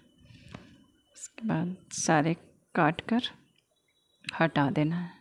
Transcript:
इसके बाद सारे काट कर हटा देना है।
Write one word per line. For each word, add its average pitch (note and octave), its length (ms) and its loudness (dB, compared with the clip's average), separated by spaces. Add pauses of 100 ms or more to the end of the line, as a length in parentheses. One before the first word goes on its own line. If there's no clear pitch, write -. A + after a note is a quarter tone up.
(1160)
इसके - 320 -12
बाद F3 280 -2 (180)
सारे D#3+ 400 2 (420)
काट E3 280 2
कर A#3 200 -2 (1040)
हटा D3+ 460 0
देना D#3 240 0
है। F3 260 -8